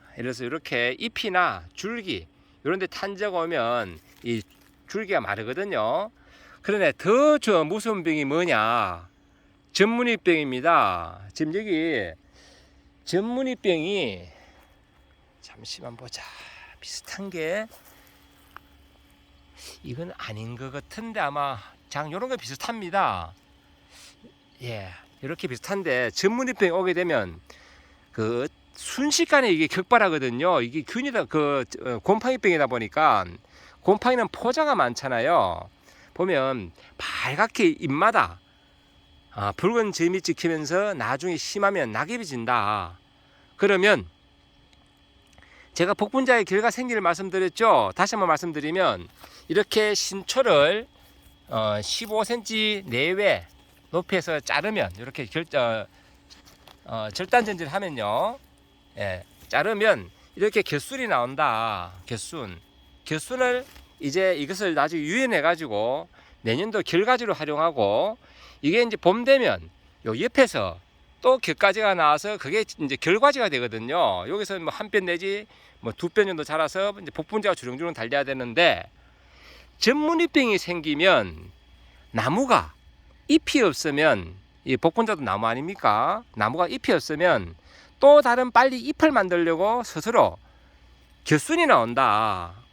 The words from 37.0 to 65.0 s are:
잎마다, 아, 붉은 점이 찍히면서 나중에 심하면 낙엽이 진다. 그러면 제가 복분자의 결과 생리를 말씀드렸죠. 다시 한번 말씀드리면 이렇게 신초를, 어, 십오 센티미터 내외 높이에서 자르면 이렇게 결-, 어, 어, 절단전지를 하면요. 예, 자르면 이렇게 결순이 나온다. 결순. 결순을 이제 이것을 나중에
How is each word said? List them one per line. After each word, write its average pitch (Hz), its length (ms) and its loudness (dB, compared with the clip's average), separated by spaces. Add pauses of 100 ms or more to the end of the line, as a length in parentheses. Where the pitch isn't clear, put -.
잎마다, 151 600 0 (920)
아, 101 240 -4
붉은 220 360 0
점이 175 300 0
찍히면서 175 760 -2
나중에 139 420 -4
심하면 196 540 -2
낙엽이 175 340 -6
진다. 110 720 -2 (600)
그러면 190 500 4 (1700)
제가 180 200 0
복분자의 240 520 2
결과 214 240 2
생리를 240 300 -4
말씀드렸죠. 180 960 2
다시 196 200 0
한번 190 120 2
말씀드리면 151 800 0 (400)
이렇게 214 460 0
신초를, 196 920 2 (600)
어, 107 340 -2
십오 214 420 -4
센티미터 214 640 -4
내외 151 580 0 (440)
높이에서 170 480 -2
자르면 156 580 -2
이렇게 123 280 -12
결-, 160 200 -6 (100)
어, 113 300 0 (1000)
어, 110 280 -8
절단전지를 190 580 0
하면요. 160 680 -2 (580)
예, 95 260 -8 (240)
자르면 185 640 0 (240)
이렇게 208 260 0
결순이 240 460 -6
나온다. 120 840 -2 (140)
결순. 110 540 -10 (460)
결순을 247 600 -2 (340)
이제 180 360 2
이것을 180 400 -4
나중에 156 260 0